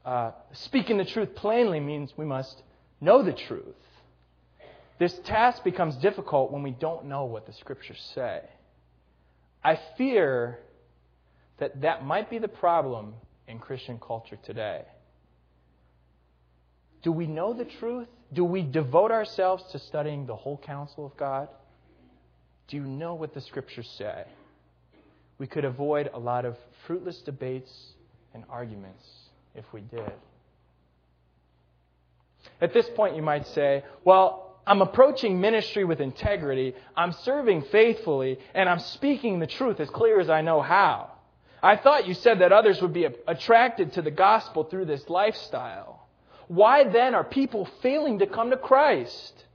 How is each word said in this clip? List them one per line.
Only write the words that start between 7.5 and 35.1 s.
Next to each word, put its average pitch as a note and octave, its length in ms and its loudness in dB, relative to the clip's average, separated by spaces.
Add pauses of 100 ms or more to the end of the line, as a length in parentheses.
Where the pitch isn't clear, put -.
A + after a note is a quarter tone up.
Scriptures - 460 -18 (140)
say. G#2+ 280 -8 (1200)
I D#3+ 160 2 (180)
fear C#3+ 600 0 (1000)
that C3+ 240 -8
that D3 220 -2
might F#3+ 260 -4
be A#3 80 -8
the A3 100 -6
problem C3 680 -2 (340)
in A#2 100 -18
Christian B2 400 -14
culture A2+ 460 -12
today. G#2+ 380 -10 (2250)
Do E3+ 100 -2
we E3 140 -4
know D#3+ 260 -4
the A#3+ 120 -8
truth? A#3 440 -10 (240)
Do F3+ 120 0
we F3+ 180 -2
devote D#3 500 2
ourselves F#3+ 500 -2 (100)
to C#3 60 -14
studying D3 480 -8
the A#2 80 -10
whole C#3+ 240 -12
counsel C#3+ 480 -14
of C3+ 100 -20
God? C#3 320 -6 (1200)
Do C#3+ 80 -12
you C#3+ 60 -8
know C#3+ 320 -10
what D#3 200 -10
the C#3 60 -12
Scriptures - 560 -14
say? - 280 -10 (1120)
We C3+ 80 -10
could D3 180 -6
avoid C#3+ 480 -4
a B2 60 -14
lot B2 260 -4
of A#2 120 -8 (300)
fruitless F3+ 320 -10
debates C3 540 -12 (600)
and A#2 160 -20
arguments G#2+ 560 -16 (480)
if A2 180 -20
we G#2+ 100 -18
did. A2 280 -12 (2500)
At E3+ 120 0
this A3+ 240 4
point, G3 200 0
you D#3 60 -6
might D3 260 0
say, C#3 360 2 (180)
"Well, F#3+ 640 6
I'm G3+ 160 6
approaching G#3 580 4